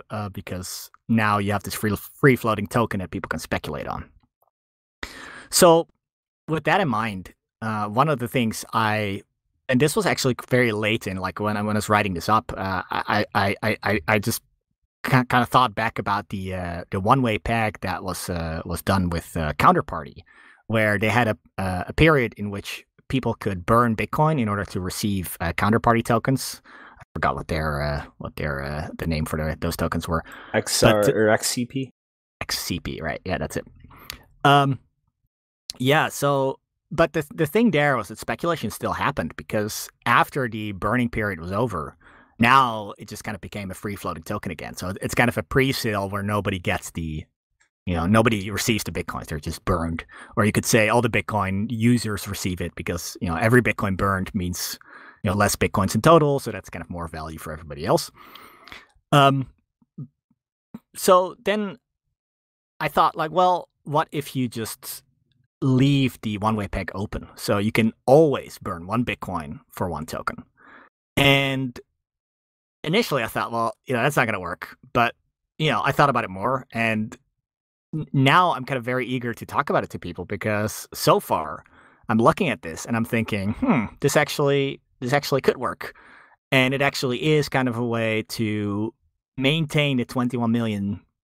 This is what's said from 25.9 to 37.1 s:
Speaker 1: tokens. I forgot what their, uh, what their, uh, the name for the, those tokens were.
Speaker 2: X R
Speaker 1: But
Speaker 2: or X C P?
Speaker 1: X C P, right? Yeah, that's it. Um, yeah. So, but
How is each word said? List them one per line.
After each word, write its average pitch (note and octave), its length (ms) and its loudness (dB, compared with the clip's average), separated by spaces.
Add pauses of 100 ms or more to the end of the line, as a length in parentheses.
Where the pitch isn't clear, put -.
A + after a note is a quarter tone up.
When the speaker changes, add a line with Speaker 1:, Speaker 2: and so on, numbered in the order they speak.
Speaker 1:
tokens. - 600 0 (360)
I - 40 -20 (120)
forgot C#2+ 200 -2
what C#2+ 140 -8
their, D#2 340 -2
uh, D2 220 -4 (140)
what D2 180 -10
their, C#2 260 -4
uh, D2 260 -6 (100)
the - 80 -4
name D#2 200 -2
for - 100 -6
the, D#2 240 -4
those E2+ 160 -2
tokens E2+ 320 -2
were. D#2+ 160 -2 (300)
Speaker 2:
X - 280 0
R A2 200 6
Speaker 1:
But A#2 120 4
Speaker 2:
or G#2+ 140 4
X A2 200 2
C B2 180 -4
P? C3+ 240 -8 (500)
Speaker 1:
X - 180 -6
C E2+ 220 -4
P, A#1+ 220 -10
right? D2+ 220 -6
Yeah, F2+ 140 -4
that's - 180 -6
it. - 100 -8 (800)
Um, C#3 340 4 (1000)
yeah. C3+ 300 4
So, C#3 500 -2 (320)
but E3 220 2